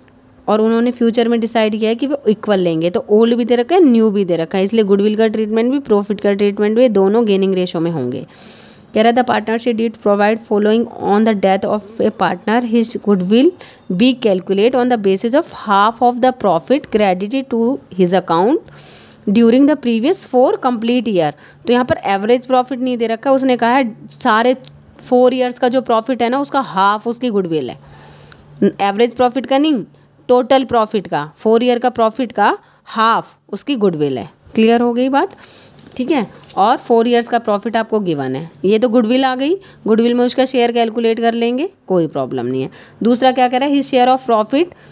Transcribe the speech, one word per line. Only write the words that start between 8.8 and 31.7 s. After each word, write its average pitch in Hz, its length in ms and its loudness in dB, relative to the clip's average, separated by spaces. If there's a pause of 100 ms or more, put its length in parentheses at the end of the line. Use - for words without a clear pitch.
कह 214 60 2
रहा 226 100 4
था, 240 120 2
"Partnership 226 540 -2
did 226 200 -4
provide 208 480 0
following 208 360 0 (280)
on 208 160 2
the 226 100 2
death 196 320 0
of - 340 -6
a 208 120 2
partner, 185 500 -2
his 226 260 0 (140)
goodwill 208 480 2 (420)
be 220 160 2 (160)
calculate 196 500 0
on 247 160 0
the 240 120 0
basis 202 380 0
of - 180 -8
half 208 420 0
of 247 220 2
the 254 80 4 (100)
profit 202 540 0
credited 208 580 -2
to 226 60 0 (400)
his 180 160 2
account 185 580 0 (560)
during 233 400 4
the 302 80 0
previous 240 560 -2
four 254 160 4 (160)
complete 240 440 -2
year।" 165 220 0 (340)
तो 233 80 2
यहाँ 247 120 2
पर 226 220 -4
average 214 400 0
profit 254 320 -2
नहीं 254 180 -4
दे 226 100 -4
रखा, 226 240 -2
उसने 262 260 2
कहा 233 140 0
है 247 240 0 (140)
सारे 240 460 0 (440)
four 247 340 2
years 247 260 -4
का 254 100 2
जो 254 140 0
profit 226 400 -2
है 233 60 0
ना, 262 120 -2
उसका 277 260 -2
हाफ 196 400 0
उसकी 240 220 -4
goodwill 165 400 -2
है। - 100 -14 (1000)
Average 202 340 0
profit 247 300 -2
का 262 120 0
नहीं, 285 260 0 (460)
total 254 360 2
profit 220 420 -2
का, 147 180 -4 (120)
four 226 260 2
year 247 160 0